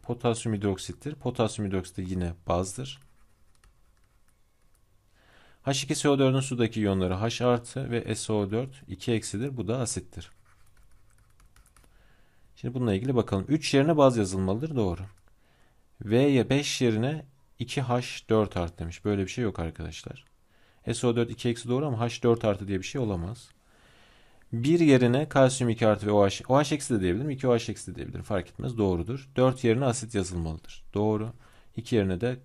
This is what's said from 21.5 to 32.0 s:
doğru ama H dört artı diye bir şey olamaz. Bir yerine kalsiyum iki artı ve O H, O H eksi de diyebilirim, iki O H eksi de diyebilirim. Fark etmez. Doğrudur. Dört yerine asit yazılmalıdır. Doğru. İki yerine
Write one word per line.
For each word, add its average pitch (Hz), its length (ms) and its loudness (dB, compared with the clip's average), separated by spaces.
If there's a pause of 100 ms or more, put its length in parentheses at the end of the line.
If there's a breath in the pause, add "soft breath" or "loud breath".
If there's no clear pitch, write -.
doğru 131 180 0
ama 113 140 -4
H 117 220 -4
dört 117 220 4
artı 101 240 0
diye 98 100 -2
bir 92 80 -6
şey - 140 -6
olamaz. 101 480 -4 (1040 soft breath)
Bir 139 280 2
yerine 135 480 6
kalsiyum 131 420 4
iki 110 160 0
artı 101 200 4
ve 104 60 2
O 101 140 6
H, - 220 -4
O 127 80 4
H - 180 2
eksi 143 200 -2
de 104 60 0
diyebilirim, 95 300 0
iki 135 180 -2
O 120 100 4
H 110 140 -6
eksi - 200 -12
de - 20 -14
diyebilirim. - 280 -10
Fark 95 260 -4
etmez. 123 300 -8
Doğrudur. 98 580 0
Dört 127 280 2
yerine 117 200 4
asit 117 300 -2
yazılmalıdır. 87 720 -6 (100)
Doğru. 107 380 0 (440 soft breath)
İki 117 200 -2
yerine 95 240 0